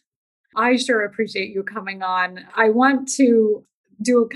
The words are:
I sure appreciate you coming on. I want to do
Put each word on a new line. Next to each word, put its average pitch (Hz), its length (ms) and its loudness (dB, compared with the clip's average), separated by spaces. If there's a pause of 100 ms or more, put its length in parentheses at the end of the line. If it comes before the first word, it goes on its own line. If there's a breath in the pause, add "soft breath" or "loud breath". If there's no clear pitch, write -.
(540)
I 240 220 2
sure 233 280 0
appreciate 208 460 -4
you 196 140 -6
coming 196 380 -10
on. 180 420 -4 (100)
I 220 160 4
want 262 440 2
to 226 500 2 (380)
do 240 340 2